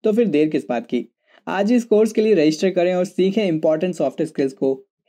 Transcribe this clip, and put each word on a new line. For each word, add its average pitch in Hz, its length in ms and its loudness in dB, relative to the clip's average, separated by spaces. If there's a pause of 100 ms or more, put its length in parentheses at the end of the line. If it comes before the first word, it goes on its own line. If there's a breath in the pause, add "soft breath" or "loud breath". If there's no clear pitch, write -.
तो 214 80 2
फिर 220 160 2
देर 151 200 2
किस 151 200 -4
बात 117 180 -6
की, 120 200 -4 (420 soft breath)
आज 202 240 0
इस 233 120 2
कोर्स 220 280 2
के 220 100 0
लिए 214 120 4
रजिस्टर 156 360 2
करें 180 240 0
और 180 100 0
सीखें 196 400 0
इंपॉर्टेंट 160 500 0
सॉफ्ट 147 280 -4
स्किल्स 139 300 -4
को 135 340 -4 (220)